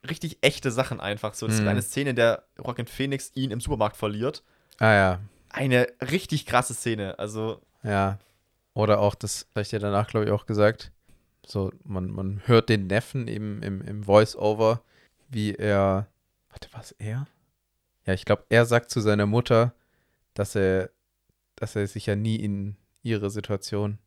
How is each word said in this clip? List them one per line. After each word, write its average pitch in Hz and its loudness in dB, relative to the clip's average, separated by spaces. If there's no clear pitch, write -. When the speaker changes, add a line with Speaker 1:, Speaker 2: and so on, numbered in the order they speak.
Speaker 1:
richtig 156 -8
echte 139 2
Sachen 123 -2
einfach. 104 -6
So, - -10
es 110 0
gibt 110 2
Speaker 2:
Hm. 104 2
Speaker 1:
eine 101 0
Szene, 143 -4
in 120 -4
der 117 2
Joaquin 120 -8
Phoenix 139 -6
ihn 131 -4
im 113 -6
Supermarkt 110 -2
verliert. 107 -4
Speaker 2:
Ah, 110 6
ja. 95 4
Speaker 1:
Eine 123 2
richtig 151 -4
krasse 123 0
Szene, 107 -4
also 110 -6
Speaker 2:
Ja. 98 0
Oder 107 4
auch, 104 2
das - -8
hab 107 -2
ich 98 -8
dir 110 -4
danach, 101 0
glaub 110 0
ich, 107 0
auch 104 -2
gesagt, 104 2
so, 98 -4
man, 92 -6
man 98 -6
hört 117 6
den 104 2
Neffen 113 -2
eben 107 -8
im, 98 -6
im 104 -10
Voice-Over, 107 4
wie 107 -2
er, 98 2
warte, - -20
war's - -18
er? 113 -8
Ja, 95 -2
ich 92 -4
glaub, - 0
er 117 6
sagt 117 0
zu 123 -2
seiner 104 2
Mutter, 117 2
dass 101 -6
er, 95 0
dass - -10
er 101 -2
sich - -10
ja 104 0
nie 110 0
in 104 -6
ihre 104 -2
Situation 104 -4